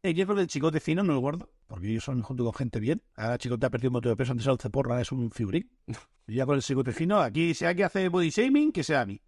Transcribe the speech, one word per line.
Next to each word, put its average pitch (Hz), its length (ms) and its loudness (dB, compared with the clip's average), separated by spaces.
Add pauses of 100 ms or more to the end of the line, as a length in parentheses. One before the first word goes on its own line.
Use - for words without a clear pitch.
El 180 120 0
hierro 190 220 0
del 190 100 2
chicote 156 320 0
fino 165 240 0
no 175 120 2
lo 135 40 2
guardo, 143 320 -4 (160)
porque 98 260 -6
yo 113 80 -2
soy 127 220 -4
junto 123 220 -4
con 113 100 0
gente 113 240 -4
bien. 110 240 0 (140)
Ahora 113 220 -2
Chicote 120 280 -2
ha - 40 0
perdido 123 200 -2
un 123 40 0
montón 123 180 2
de 107 40 -2
peso, 127 140 0
antes 120 160 -4
era 135 60 4
un 123 80 0
ceporra, 123 400 0
es 117 100 -4
un 123 200 -2
figurín. 117 400 -4 (160)
<laughs> 110 100 -8 (340)
Y 110 40 -4
ya 131 100 0
con 139 120 2
el 131 60 2
chicote 127 300 0
fino, 180 280 2
aquí 156 340 2
si - 100 -4
hay 170 100 2
que 185 100 2
hacer 185 260 0
body 175 180 2
shaming, 269 420 4
que 170 140 -2
sea 147 160 2
a 117 60 0
mí. 98 220 -8